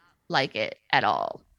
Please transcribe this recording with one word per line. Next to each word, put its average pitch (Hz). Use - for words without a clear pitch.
like 143
it -
at 113
all. 64